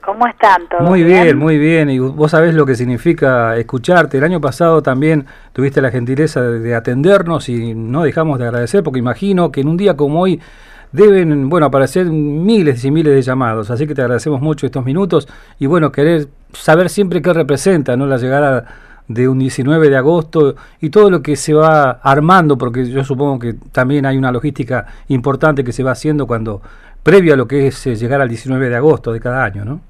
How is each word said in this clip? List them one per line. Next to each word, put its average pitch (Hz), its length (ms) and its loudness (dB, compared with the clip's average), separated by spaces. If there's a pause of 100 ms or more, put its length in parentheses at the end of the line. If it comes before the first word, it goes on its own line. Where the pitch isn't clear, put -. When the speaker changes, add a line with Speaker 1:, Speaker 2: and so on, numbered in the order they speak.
Speaker 1:
¿Cómo 220 260 -2
están? 190 420 2
¿Todo 175 120 -2
Speaker 2:
Muy 175 220 2
Speaker 1:
bien? 180 200 4
Speaker 2:
bien, 147 140 4
muy 156 200 2
bien. 156 320 2
Y 131 100 -2
vos 151 320 -2
sabés 165 240 2
lo 151 100 2
que 131 80 0
significa 123 840 0
escucharte. 135 600 0
El 131 60 2
año 175 160 0
pasado 151 420 2
también 147 460 0 (240)
tuviste 135 300 -2
la 131 100 0
gentileza 131 500 -2
de, 117 200 -2
de 117 120 -4
atendernos 156 760 0
y 117 260 -6
no 120 280 -4
dejamos 151 360 -2
de 123 80 -4
agradecer, 120 340 -2
porque 135 180 -4
imagino 170 520 -2
que 143 80 -6
en 135 80 -2
un 160 80 0
día 180 220 0
como 147 240 0
hoy 180 200 0 (520)
deben, 165 560 4
bueno, 156 180 2
aparecer 135 380 0
miles 156 800 0
y 135 60 0
miles 151 220 2
de 135 80 4
llamados. 117 480 -2
Así 123 160 -2
que 147 80 -8
te 135 80 -4
agradecemos 127 400 -2
mucho 151 240 -2
estos 127 200 -4
minutos 165 420 -2 (320)
y, 135 80 -2
bueno, 156 240 2
querer 151 360 0 (260)
saber 165 360 2
siempre 180 320 -2
qué 175 120 0
representa, 147 640 0
¿no?, 139 100 -2
la 135 100 -2
llegada 131 480 -2 (420)
de 123 200 -2
un 131 100 0
diecinueve 135 520 2
de 135 80 2
agosto 151 580 0 (240)
y 170 100 -6
todo 202 220 6
lo 165 100 0
que 147 140 -4
se 151 180 -4
va 151 480 4
armando, 147 560 4
porque 123 280 -4
yo 131 180 -4
supongo 135 340 -4
que 117 160 -8 (180)
también 135 340 0
hay 135 120 0
una 131 140 0
logística 127 560 -4 (220)
importante 135 540 0
que 123 100 -6
se 131 100 -6
va 131 80 -2
haciendo 147 340 -4
cuando, 110 360 -6 (420)
previo 165 300 6
a 139 40 4
lo 120 100 0
que 139 200 0
es, 135 180 -6
eh, 123 100 -4
llegar 120 260 -2
al 127 80 -2
diecinueve 131 400 -4
de 120 80 -2
agosto 147 340 0
de 113 80 -6
cada 123 240 -4
año, 101 220 -6
¿no? 147 240 -10